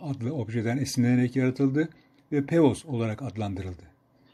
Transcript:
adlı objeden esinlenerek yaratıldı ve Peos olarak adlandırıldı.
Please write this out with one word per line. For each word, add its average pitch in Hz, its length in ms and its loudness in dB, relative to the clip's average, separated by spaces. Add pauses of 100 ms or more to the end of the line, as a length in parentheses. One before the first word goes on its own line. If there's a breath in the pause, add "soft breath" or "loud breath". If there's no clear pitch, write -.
adlı 139 320 -6
objeden 117 440 -2
esinlenerek 123 580 2
yaratıldı 135 540 2 (420 soft breath)
ve 143 140 0
Peos 165 400 4
olarak 117 360 -4
adlandırıldı. 98 640 -6 (500 soft breath)